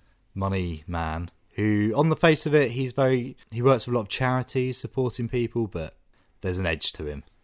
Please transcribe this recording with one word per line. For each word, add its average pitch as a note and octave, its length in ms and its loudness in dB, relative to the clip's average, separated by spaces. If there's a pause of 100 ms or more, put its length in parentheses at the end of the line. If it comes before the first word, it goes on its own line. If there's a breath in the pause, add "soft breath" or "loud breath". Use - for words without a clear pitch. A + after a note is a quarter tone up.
(340)
money F#2+ 520 -2
man, E2 440 -4 (240)
who, G#2+ 420 2
on D3+ 140 4
the D#3 60 2
face D#3+ 300 4
of D3 80 2
it, C#3 180 4
he's B2+ 200 -4
very, C3 440 2 (140 soft breath)
he A2+ 120 -4
works B2+ 240 4
with A#2+ 80 0
a - 40 2
lot A2+ 40 0
of G#2 60 -8
charities, B2+ 720 -2
supporting A#2+ 520 -4
people, A#2+ 360 -2
but E2 300 -10 (460)
there's F#2 160 -2
an F#2+ 80 0
edge E2 260 -2
to D#2 140 -8
him. C#2+ 160 -8 (220)